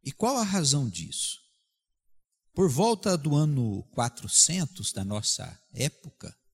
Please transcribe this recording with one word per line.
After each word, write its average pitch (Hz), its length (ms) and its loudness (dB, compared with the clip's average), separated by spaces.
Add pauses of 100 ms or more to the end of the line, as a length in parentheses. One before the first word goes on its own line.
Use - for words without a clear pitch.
E 139 80 -8
qual 247 280 0
a 233 40 0
razão 147 480 0
disso? - 480 -8 (1120)
Por 185 160 2
volta 185 480 2
do 147 200 2
ano 131 560 0
quatrocentos - 1000 0
da 98 120 -6
nossa 98 520 -4 (160)
época - 640 -6 (160)